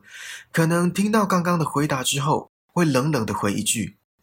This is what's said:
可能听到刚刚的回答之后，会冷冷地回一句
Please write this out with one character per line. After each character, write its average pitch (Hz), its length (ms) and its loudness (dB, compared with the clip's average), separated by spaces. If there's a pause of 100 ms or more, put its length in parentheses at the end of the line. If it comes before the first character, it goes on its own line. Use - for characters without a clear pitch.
(520)
可 165 140 2
能 170 260 2
听 202 200 0
到 214 140 2
刚 185 180 0
刚 175 160 2
的 156 60 0
回 143 220 0
答 139 140 -2
之 139 200 -2
后， 139 280 0 (180)
会 175 180 2
冷 139 260 2
冷 120 140 0
地 101 80 -4
回 101 180 -2
一 104 120 -2
句 - 340 -4 (260)